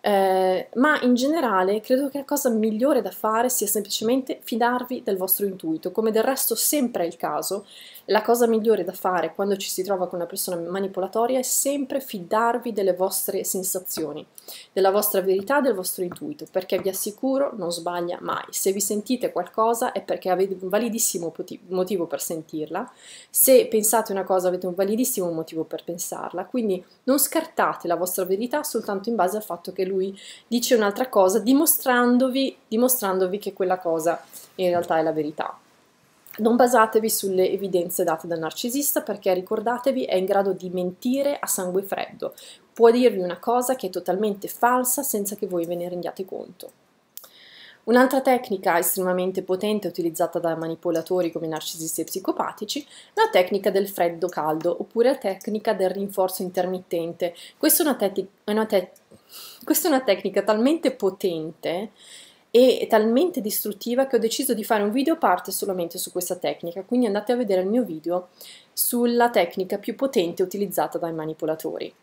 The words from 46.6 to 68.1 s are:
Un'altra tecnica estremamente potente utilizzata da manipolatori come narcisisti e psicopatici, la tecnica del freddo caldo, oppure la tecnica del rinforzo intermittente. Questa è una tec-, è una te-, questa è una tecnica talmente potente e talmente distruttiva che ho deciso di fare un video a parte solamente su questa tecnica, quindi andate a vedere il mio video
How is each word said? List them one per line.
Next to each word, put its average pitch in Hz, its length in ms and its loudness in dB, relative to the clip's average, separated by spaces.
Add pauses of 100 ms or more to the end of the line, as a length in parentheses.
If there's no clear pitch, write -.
Un'altra 262 360 6
tecnica 202 580 2
estremamente 185 640 0
potente 202 440 -2
utilizzata 170 540 -2
da 165 160 0
manipolatori 165 720 -2
come 165 160 -6
narcisisti 160 540 -6
e 160 40 -2
psicopatici, - 800 -6 (280)
la 440 180 2
tecnica 196 400 2
del 196 180 2
freddo 170 380 0
caldo, 165 500 -2
oppure 233 340 2
la 269 80 0
tecnica 208 560 -4
del 185 160 2
rinforzo 196 520 -2
intermittente. 180 920 -4 (220)
Questa 320 280 2
è - 20 2
una 269 80 2
tec-, 196 320 -2 (160)
è - 80 -6
una 214 160 2
te-, 185 240 0 (720)
questa - 240 0
è 349 40 2
una 269 100 4
tecnica 196 420 0
talmente 262 500 2
potente 175 960 -4 (600)
e 247 380 6
talmente 233 520 4
distruttiva 226 680 -2
che 262 100 0
ho 220 40 6
deciso 226 340 0
di 202 80 -4
fare 208 220 2
un 208 80 0
video 277 220 2
a 320 40 -10
parte 185 320 2
solamente 185 480 -4
su - 140 -8
questa 180 240 -4
tecnica, 170 480 -6
quindi 247 200 2
andate 208 280 0
a 240 40 2
vedere 196 260 2
il 185 40 0
mio 233 160 2
video 175 460 -4 (440)